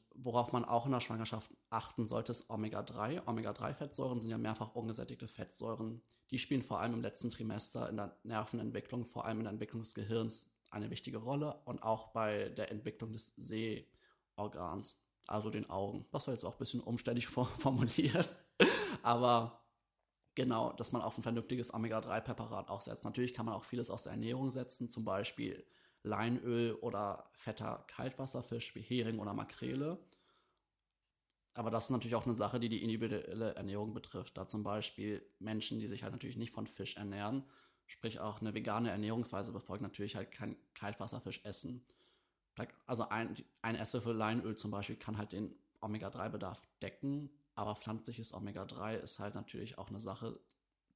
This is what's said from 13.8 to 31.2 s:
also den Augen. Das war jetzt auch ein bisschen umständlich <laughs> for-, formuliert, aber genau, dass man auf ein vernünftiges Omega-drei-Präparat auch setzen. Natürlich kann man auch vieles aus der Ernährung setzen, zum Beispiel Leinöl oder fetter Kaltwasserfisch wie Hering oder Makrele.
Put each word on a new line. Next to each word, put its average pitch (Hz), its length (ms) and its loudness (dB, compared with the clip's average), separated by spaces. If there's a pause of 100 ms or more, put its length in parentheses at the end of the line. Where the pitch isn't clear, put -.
also 107 240 0
den 107 180 -2
Augen. 101 440 0
Das - 160 -2
war 131 80 2
jetzt - 80 -4
auch 95 100 -2
ein - 60 -8
bisschen 123 220 -2
umständlich 120 460 0
<laughs> - 0 -
for-, 127 200 2
formuliert, 127 840 6 (680)
aber 120 640 6 (680)
genau, 123 380 4
dass - 180 -4
man 120 100 0
auf 101 160 -2
ein 117 60 -2
vernünftiges 117 500 0
Omega-drei-Präparat 113 960 0
auch 101 120 -2
setzen. - 260 -6
Natürlich 123 260 0
kann 113 140 -2
man 110 80 0
auch - 100 -6
vieles - 240 -2
aus 104 140 -4
der - 80 -8
Ernährung 120 400 0
setzen, 123 400 -4
zum 113 140 -2
Beispiel 101 600 0 (380)
Leinöl 117 720 4
oder 104 580 0
fetter - 540 -4
Kaltwasserfisch 131 880 -4
wie 113 60 -8
Hering 113 380 2
oder 104 140 -2
Makrele. 131 680 -2 (1500)